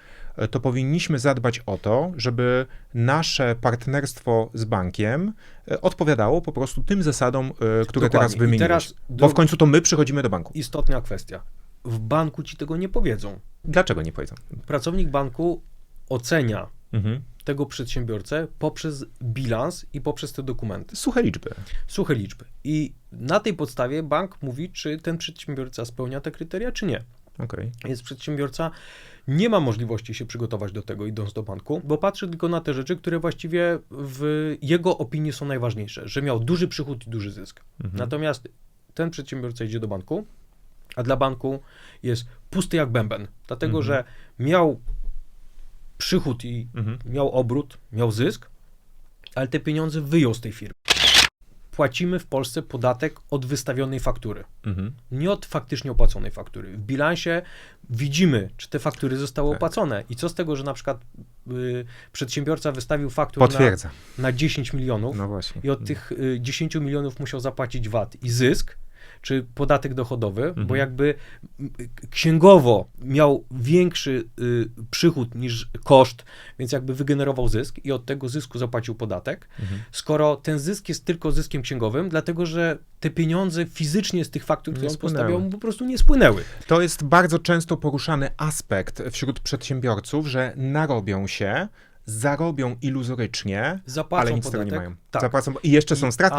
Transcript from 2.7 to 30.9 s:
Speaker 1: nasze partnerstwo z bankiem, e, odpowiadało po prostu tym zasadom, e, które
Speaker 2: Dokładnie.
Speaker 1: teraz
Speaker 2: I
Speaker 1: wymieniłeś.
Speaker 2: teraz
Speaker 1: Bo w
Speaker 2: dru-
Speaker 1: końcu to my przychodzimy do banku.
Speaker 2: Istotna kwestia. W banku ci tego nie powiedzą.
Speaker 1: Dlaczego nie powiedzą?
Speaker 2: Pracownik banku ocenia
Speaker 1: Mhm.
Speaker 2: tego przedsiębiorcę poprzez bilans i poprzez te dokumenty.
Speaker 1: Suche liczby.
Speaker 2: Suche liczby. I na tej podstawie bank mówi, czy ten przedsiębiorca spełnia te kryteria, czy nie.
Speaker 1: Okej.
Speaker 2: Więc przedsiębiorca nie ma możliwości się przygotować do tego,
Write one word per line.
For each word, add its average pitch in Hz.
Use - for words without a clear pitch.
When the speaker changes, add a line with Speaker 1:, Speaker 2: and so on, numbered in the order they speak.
Speaker 1:
nasze 123
partnerstwo 120
z 113
bankiem, 110
e, -
odpowiadało 151
po 156
prostu 127
tym 196
zasadom, 131
e, 127
które 113
Speaker 2:
Dokładnie. 120
Speaker 1:
teraz 117
Speaker 2:
I 107
Speaker 1:
wymieniłeś. 117
Speaker 2:
teraz -
Speaker 1:
Bo 135
w -
Speaker 2:
dru- -
Speaker 1:
końcu 165
to 156
my 147
przychodzimy 143
do 117
banku. 90
Speaker 2:
Istotna 143
kwestia. 95
W 117
banku 147
ci -
tego 156
nie 185
powiedzą. 101
Speaker 1:
Dlaczego 160
nie 78
powiedzą? -
Speaker 2:
Pracownik 165
banku 139
ocenia 120
Speaker 1:
Mhm. 110
Speaker 2:
tego 143
przedsiębiorcę 123
poprzez 151
bilans 123
i 143
poprzez 147
te 139
dokumenty. 113
Speaker 1:
Suche -
liczby. -
Speaker 2:
Suche 170
liczby. 98
I 151
na 127
tej 208
podstawie 147
bank 156
mówi, 139
czy 156
ten 165
przedsiębiorca 135
spełnia 127
te 156
kryteria, 190
czy -
nie. 117
Speaker 1:
Okej. 120
Speaker 2:
Więc 120
przedsiębiorca 143
nie 170
ma 208
możliwości 113
się 117
przygotować 104
do 104
tego, 104